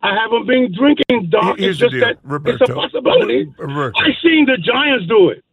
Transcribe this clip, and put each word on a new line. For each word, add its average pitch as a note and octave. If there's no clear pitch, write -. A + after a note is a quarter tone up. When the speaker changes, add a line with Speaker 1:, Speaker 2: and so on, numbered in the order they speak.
Speaker 1:
I G3
haven't A3
been B3+
drinking, A#3+
Doc. F#3
Speaker 2:
Here's F#3+
Speaker 1:
It's D#3
Speaker 2:
the -
Speaker 1:
just -
Speaker 2:
deal, C3
Speaker 1:
that -
Speaker 2:
Roberto. C#3+
Speaker 1:
it's -
a B2
possibility. -
Speaker 2:
Roberto. C#3
Speaker 1:
I've C#4
seen D#4+
the C4
Giants B3
do G3
it. -